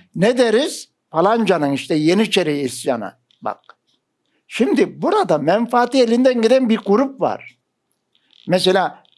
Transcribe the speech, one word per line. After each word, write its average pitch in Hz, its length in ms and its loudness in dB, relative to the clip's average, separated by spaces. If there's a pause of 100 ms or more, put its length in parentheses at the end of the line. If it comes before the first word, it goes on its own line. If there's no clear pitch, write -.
(160)
Ne 220 220 0
deriz? 240 520 0 (220)
Falancanın 180 600 0
işte 139 240 -4
Yeniçeri 165 640 0
isyanı. 120 540 -6 (280)
Bak. 107 180 -8 (880)
Şimdi 214 540 -2
burada 320 360 0
menfaati 240 680 0
elinden 240 380 2
giden 247 280 2
bir 220 80 0
grup 262 440 -2
var. - 360 -6 (920)
Mesela 185 560 0 (140)